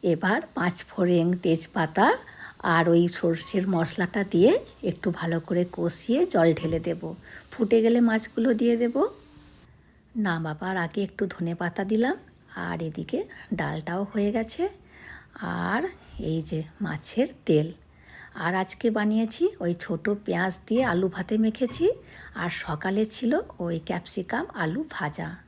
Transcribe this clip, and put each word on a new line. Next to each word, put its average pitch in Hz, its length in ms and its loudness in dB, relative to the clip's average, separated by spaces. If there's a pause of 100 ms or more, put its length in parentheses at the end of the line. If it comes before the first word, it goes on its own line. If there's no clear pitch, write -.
এবার 185 380 2 (140)
পাঁচ 175 300 -2
ফোড়ন, 175 480 2
তেজপাতা 175 840 2 (400)
আর 165 300 4
ওই 170 200 6
সর্ষের 175 600 -2
মশলাটা 180 560 0
দিয়ে 202 340 6 (240)
একটু - 280 -2
ভালো 165 300 -2
করে 175 320 0
কষিয়ে 226 540 0
জল 165 280 6
ঢেলে 160 260 -2
দেব। 170 340 -6 (360)
ফুটে 226 320 4
গেলে 233 180 4
মাছগুলো 226 540 2
দিয়ে 233 220 2
দেব। 240 300 0 (1080)
নামাবার 175 600 -2
আগে 175 260 -2
একটু 190 240 -4
ধনে 170 280 -4
পাতা 175 300 -4
দিলাম, 220 320 2 (400)
আর 170 260 -4
এদিকে 165 420 -4 (300)
ডালটাও 160 580 -4
হয়ে 202 200 0
গেছে। 226 360 -2 (720)
আর 180 420 -2 (360)
এই 160 240 -2
যে 156 200 -4 (200)
মাছের 175 460 -2 (180)
তেল, 160 260 4 (640)
আর 175 200 -2
আজকে 190 360 0
বানিয়েছি 220 580 2 (120)
ওই 175 200 0
ছোট 165 300 -2
পেঁয়াজ 185 560 -2
দিয়ে 247 180 2
আলু 185 240 2
ভাতে 185 300 -2
মেখেছি, 240 520 2 (440)
আর 170 160 -4
সকালে 185 540 0
ছিল 240 340 0 (200)
ওই 170 260 -2
ক্যাপসিকাম 185 680 -4
আলু 190 360 -2
ভাজা। 165 460 -6 (120)